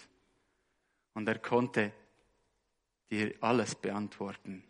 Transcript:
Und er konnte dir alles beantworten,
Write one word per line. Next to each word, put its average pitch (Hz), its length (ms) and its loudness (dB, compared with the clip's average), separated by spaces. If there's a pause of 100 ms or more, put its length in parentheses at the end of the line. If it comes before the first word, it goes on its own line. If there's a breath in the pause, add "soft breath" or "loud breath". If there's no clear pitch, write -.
(1160)
Und 107 140 -6
er 107 100 2
konnte 120 540 2 (1160)
dir 107 300 0
alles 113 340 2
beantworten, 101 960 -6